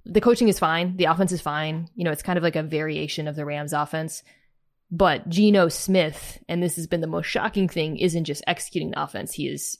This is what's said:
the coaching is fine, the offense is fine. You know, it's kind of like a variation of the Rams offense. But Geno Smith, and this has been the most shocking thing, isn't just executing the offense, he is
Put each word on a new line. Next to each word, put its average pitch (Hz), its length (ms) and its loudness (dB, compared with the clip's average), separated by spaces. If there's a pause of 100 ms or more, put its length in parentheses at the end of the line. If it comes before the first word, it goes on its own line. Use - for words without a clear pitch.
the 208 160 2
coaching 233 280 6
is 190 100 4
fine, 175 380 0
the 180 100 4
offense 185 260 4
is 170 80 -2
fine. 156 540 -4
You 175 100 -4
know, 160 80 2
it's 147 100 -6
kind 180 140 -2
of 165 60 0
like 170 140 0
a 156 60 0
variation 151 640 -4
of 151 100 -6
the 151 100 -6
Rams 147 260 -6
offense. 156 500 -4 (680)
But 170 380 2
Geno 196 400 6
Smith, 165 720 -2 (100)
and 175 140 -2
this 175 140 0
has 165 100 -6
been 170 140 -2
the 160 60 -2
most 160 200 -4
shocking 202 420 0
thing, 156 280 -4
isn't 170 280 0
just 143 220 -6
executing 165 440 -4
the 151 120 -4
offense, - 300 -8
he - 160 -6
is - 320 -8